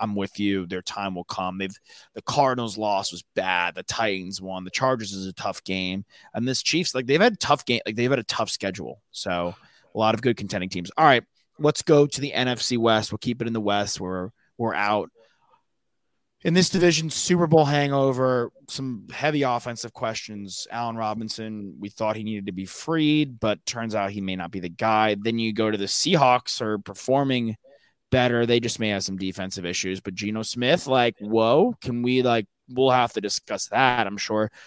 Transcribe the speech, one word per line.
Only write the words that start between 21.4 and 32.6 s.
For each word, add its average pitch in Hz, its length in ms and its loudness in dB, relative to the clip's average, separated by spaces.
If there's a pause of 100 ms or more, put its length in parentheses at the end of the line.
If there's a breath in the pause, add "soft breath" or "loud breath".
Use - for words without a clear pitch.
we 101 80 -8
thought 107 260 -2
he 110 80 -8
needed 104 240 -6
to 101 60 -4
be 95 120 -6
freed, 151 760 0
but 107 260 0
turns 113 280 -4
out 101 180 0
he 101 80 -6
may 95 160 -4
not 87 160 -6
be 95 80 -8
the 87 80 -6
guy. 107 520 2
Then 113 180 0
you 113 140 0
go 110 180 0
to 107 60 0
the 98 100 -2
Seahawks, 135 760 4
are 107 180 -2
performing 123 800 0 (540 soft breath)
better. 120 360 4
They 120 140 6
just 117 180 -2
may 107 120 0
have 98 120 0
some 95 160 -6
defensive 95 480 -6
issues, 92 340 -4
but 95 140 -8
Geno 104 280 -4
Smith, 127 440 0
like, 123 320 2
whoa, 113 600 4
can 120 220 -4
we, 127 200 2
like, 117 240 2 (220)